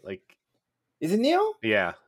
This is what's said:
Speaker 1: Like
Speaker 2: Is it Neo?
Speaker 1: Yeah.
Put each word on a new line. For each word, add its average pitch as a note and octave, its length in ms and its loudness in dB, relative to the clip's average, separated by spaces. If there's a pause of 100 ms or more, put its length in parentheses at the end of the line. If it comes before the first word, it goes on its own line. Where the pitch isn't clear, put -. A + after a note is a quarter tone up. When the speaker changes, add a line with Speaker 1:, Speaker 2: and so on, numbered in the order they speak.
Speaker 1:
Like F#2+ 320 -14 (640)
Speaker 2:
Is D#3+ 120 -2
it G#3+ 60 2
Neo? F#4 340 2 (100)
Speaker 1:
Yeah. G2+ 300 2 (140)